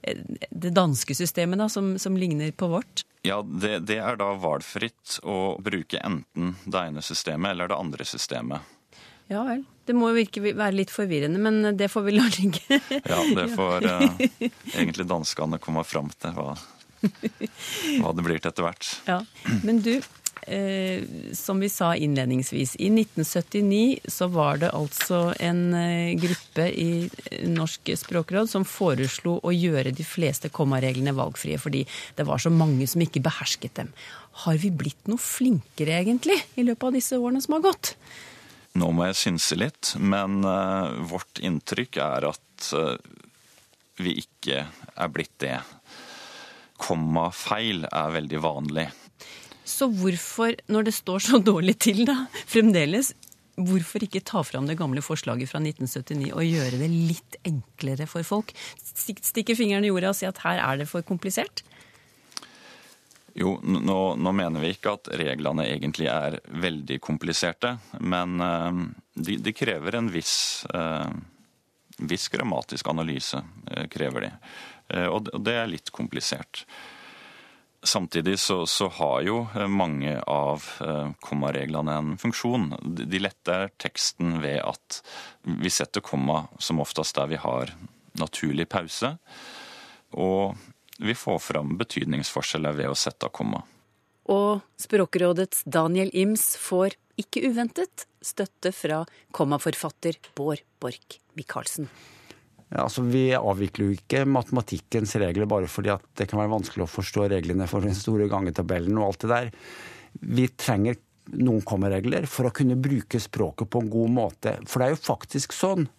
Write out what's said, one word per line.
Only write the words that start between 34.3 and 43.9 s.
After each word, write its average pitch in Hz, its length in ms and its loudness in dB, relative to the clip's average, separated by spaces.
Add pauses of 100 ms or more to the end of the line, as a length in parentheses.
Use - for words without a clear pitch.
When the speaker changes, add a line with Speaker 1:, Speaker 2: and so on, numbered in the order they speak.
Speaker 1:
Har 160 140 4
vi 190 140 2
blitt 143 360 -4
noe 220 100 0
flinkere 165 840 2
egentlig 247 380 4 (180)
i 247 80 2
løpet 240 240 2
av 254 60 2
disse 254 240 0
årene 247 240 2
som 302 160 0
har 320 140 2
gått? - 240 -4 (760)
Speaker 2:
Nå 87 200 4
må 85 100 4
jeg 95 160 0
synse 85 380 0
litt, - 400 -2
men, 98 480 2
eh, 95 480 0 (100)
vårt 87 400 -8
inntrykk 85 540 -2
er 71 320 0
at, - 420 -10
eh, 73 240 0 (1000)